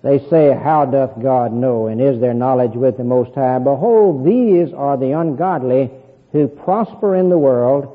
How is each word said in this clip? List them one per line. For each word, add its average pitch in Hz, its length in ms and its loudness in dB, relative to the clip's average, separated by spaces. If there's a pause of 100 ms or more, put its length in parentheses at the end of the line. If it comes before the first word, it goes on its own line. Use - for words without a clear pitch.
They 139 180 2
say, 151 320 2
'How 147 320 0
doth 131 360 -2
God 123 320 0
know, 120 340 -2
and 110 140 -4
is 131 200 0
there 123 140 0
knowledge 123 420 0
with 127 200 0
the 127 60 -10
Most 123 320 -2
High?' 127 240 0
Behold, 147 680 2
these 190 480 2
are 139 240 -2
the 131 160 -2
ungodly 143 760 -2 (400)
who 147 160 0
prosper 196 720 -4
in 185 120 2
the 175 100 2
world 135 560 2